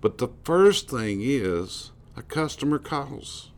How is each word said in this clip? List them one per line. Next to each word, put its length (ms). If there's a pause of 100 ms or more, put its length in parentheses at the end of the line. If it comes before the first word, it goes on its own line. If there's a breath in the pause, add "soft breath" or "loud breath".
But 160
the 120 (160)
first 440
thing 320
is 720 (240)
a 60
customer 560
calls 800